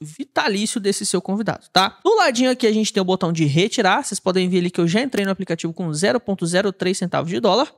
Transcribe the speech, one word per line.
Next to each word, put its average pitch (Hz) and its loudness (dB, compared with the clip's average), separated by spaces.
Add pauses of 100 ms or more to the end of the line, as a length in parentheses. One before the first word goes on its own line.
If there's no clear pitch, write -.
vitalício 214 -4
desse 196 -2
seu 180 -2
convidado, 196 -6
tá? 185 2
Do 427 4
ladinho 254 2
aqui 254 0
a 214 4
gente 214 0
tem 202 -2
o 190 0
botão 180 0
de 160 2
retirar, 196 2
vocês - -8
podem 185 0
ver 185 2
ali 175 0
que 180 -2
eu 170 4
já 202 2
entrei 254 -2
no 196 -2
aplicativo 175 -4
com 165 -6
zero 214 0
ponto 185 -4
zero 185 0
três 185 -2
centavos 165 -2
de 214 -4
dólar. 233 2